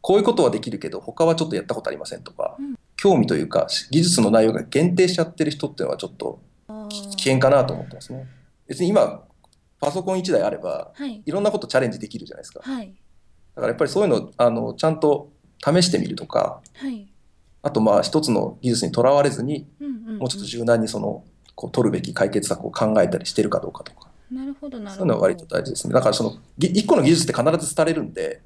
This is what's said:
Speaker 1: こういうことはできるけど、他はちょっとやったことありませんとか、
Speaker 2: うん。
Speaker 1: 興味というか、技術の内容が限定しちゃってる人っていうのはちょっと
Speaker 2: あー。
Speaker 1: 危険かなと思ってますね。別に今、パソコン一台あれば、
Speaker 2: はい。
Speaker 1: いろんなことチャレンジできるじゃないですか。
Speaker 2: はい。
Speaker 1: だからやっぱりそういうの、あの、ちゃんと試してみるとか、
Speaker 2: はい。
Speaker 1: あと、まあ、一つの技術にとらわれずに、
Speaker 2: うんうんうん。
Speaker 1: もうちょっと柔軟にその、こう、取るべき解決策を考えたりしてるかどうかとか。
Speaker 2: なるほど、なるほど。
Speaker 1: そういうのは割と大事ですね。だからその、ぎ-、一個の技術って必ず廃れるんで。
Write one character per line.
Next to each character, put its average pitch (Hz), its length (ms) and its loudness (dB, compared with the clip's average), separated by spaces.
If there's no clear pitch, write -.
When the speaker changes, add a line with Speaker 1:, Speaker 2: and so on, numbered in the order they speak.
Speaker 1:
こ 190 140 2
う - 20 6
い 214 40 4
う - 20 0
こ 233 100 4
と 185 100 2
は 123 60 6
で 107 120 -4
き 120 100 -10
る 98 80 -8
け 80 100 -8
ど、 90 120 -10
他 - 240 -2
は 165 100 4
ち 165 80 -2
ょ 160 40 -4
っ - 20 -8
と 131 60 -4
や 90 60 -2
っ - 40 -12
た - 100 -6
こ 90 60 -8
と - 80 -4
あ - 20 -6
り 71 60 -8
ま 73 80 -12
せ 87 100 -12
ん 85 80 -16
と - 80 -20
か、 - 280 -6
Speaker 2:
う - 20 -8
ん。 277 140 -8
Speaker 1:
興 190 220 4
味 113 100 4
と 82 80 0
い 76 80 -2
う - 40 -6
か、 82 200 0
技 160 120 4
術 175 180 2
の 107 80 4
内 110 160 6
容 113 80 4
が 117 100 -2
限 170 320 2
定 185 120 4
し 180 80 0
ち - 40 -4
ゃ 165 40 2
っ 165 100 -6
て 160 120 -2
る 151 60 -2
人 156 160 -6
っ 151 60 -8
て - 100 -4
い - 20 -2
う - 20 -4
の - 40 -2
は - 60 -4
ち - 80 -10
ょ - 20 -10
っ - 80 -14
と - 260 -8
Speaker 2:
あ 214 60 -18
ー。 214 160 -16
Speaker 1:
危 - 340 -10
険 131 160 4
か 131 100 6
な 139 160 6
と - 80 -6
思 - 100 -10
っ - 40 -14
て - 80 -18
ま - 60 -18
す - 100 -16
ね。 131 160 -12
別 135 140 -6
に 175 80 2
今、 131 340 2
パ 147 120 -2
ソ 180 120 -6
コ 190 100 -2
ン 185 60 0
一 180 120 -4
台 117 100 4
あ 104 80 0
れ - 80 -6
ば、 - 360 -8
Speaker 2:
は 285 140 -10
い。 220 180 -12
Speaker 1:
い 160 60 -6
ろ 185 80 -2
ん 208 40 -2
な 208 80 2
こ 208 80 -4
と - 80 -10
チ 143 100 0
ャ - 20 6
レ 131 80 0
ン 127 40 -2
ジ 127 80 -10
で 104 100 -12
き - 100 -12
る - 60 -14
じ - 80 -18
ゃ - 20 -16
な - 40 -18
い - 40 -16
で - 20 -18
す - 60 -20
か。 - 100 -18
Speaker 2:
は 254 200 -6
い。 190 120 -16
Speaker 1:
だ - 60 -6
か - 0 -
ら 113 60 0
や 110 60 0
っ - 40 -4
ぱ 160 80 2
り 131 60 -4
そ 185 100 2
う - 20 4
い 202 40 2
う - 20 2
の、 113 280 0
あ 120 120 4
の、 117 240 -4
ち - 100 -6
ゃ 160 60 4
ん 156 100 -2
と 147 320 2
試 170 200 4
し 180 80 2
て - 80 0
み - 80 -2
る - 80 -6
と - 100 -10
か、 - 360 -2
Speaker 2:
は 269 140 -8
い。 208 180 -10
Speaker 1:
あ - 100 -4
と、 113 100 0
ま 107 160 6
あ、 101 60 4
一 - 180 0
つ 127 100 0
の 101 300 0
技 127 80 0
術 110 160 0
に 87 80 -2
と 117 100 2
ら 131 80 6
わ 143 120 6
れ 143 60 4
ず - 140 -4
に、 151 240 -6
Speaker 2:
う - 20 -10
ん 294 40 -8
う - 20 -6
ん 269 40 -6
う 220 200 -12
ん。 214 60 -10
Speaker 1:
も 135 80 -4
う - 20 -2
ち - 80 -6
ょ - 20 -12
っ 98 40 -10
と - 40 -10
柔 117 160 -6
軟 117 160 4
に 110 80 0
そ 107 120 -6
の、 - 240 -6
こ - 120 -12
う、 - 40 -10
取 113 160 2
る 98 40 4
べ 87 100 -2
き 87 120 -6
解 - 160 2
決 101 180 -2
策 - 180 -4
を 110 60 -6
考 107 300 0
え 87 80 4
た 92 80 -2
り - 80 -6
し - 80 -8
て 107 100 2
る 104 60 0
か 98 100 -2
ど - 80 -8
う - 60 -10
か - 100 -16
と - 100 -18
か。 - 160 -20
Speaker 2:
な 262 140 -8
る 277 80 -8
ほ 285 160 -12
ど、 254 100 -14
な 208 60 -12
る 202 60 -12
ほ 190 40 -14
ど。 - 0 -
Speaker 1:
そ 196 60 -14
う - 0 -
い - 20 -2
う - 40 0
の 113 80 4
は 107 60 0
割 95 140 4
と - 100 -16
大 - 180 -2
事 - 80 -8
で - 40 -6
す - 120 -6
ね。 - 60 -4
だ 104 80 6
か 107 80 4
ら 104 40 2
そ 117 100 0
の、 110 140 -4
ぎ-、 143 100 2
一 208 180 2
個 - 100 6
の 208 60 4
技 139 100 6
術 165 120 4
っ - 40 -2
て - 60 -2
必 156 320 0
ず - 100 -6
廃 160 100 4
れ 165 80 0
る 156 100 -2
ん - 100 -10
で。 80 320 -8